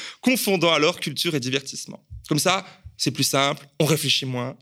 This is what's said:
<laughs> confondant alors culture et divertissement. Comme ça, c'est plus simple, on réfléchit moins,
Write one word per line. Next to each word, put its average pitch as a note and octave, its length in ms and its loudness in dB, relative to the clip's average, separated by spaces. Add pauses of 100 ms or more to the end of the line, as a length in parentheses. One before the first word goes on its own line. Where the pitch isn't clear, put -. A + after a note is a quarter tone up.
<laughs> - 200 -16
confondant F#3+ 500 4
alors D#3 280 2
culture D#3 360 -2
et C#3+ 40 2
divertissement. - 640 -6 (240)
Comme D#3 120 0
ça, F#3+ 260 0 (320)
c'est - 140 0
plus C3+ 120 -2
simple, C#3 440 0 (120)
on D#3+ 60 4
réfléchit C#3+ 400 0
moins, B2+ 360 -4